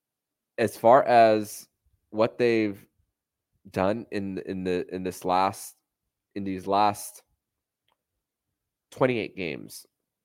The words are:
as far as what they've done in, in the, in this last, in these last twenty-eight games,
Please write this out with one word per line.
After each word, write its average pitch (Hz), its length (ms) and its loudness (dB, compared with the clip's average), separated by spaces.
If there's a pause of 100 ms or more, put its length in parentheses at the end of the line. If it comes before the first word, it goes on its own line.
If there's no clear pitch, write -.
(580)
as 110 180 -2
far 123 280 6
as 110 640 4 (420)
what 110 300 -2
they've 113 440 0 (840)
done 101 420 -2
in, 95 280 -6
in 92 240 -8
the, 90 300 -2
in 92 100 -8
this 92 200 -8
last, 92 520 -2 (580)
in 101 100 -10
these 92 220 -8
last 104 560 -2 (1700)
twenty-eight 123 440 -2
games, 71 500 -10 (400)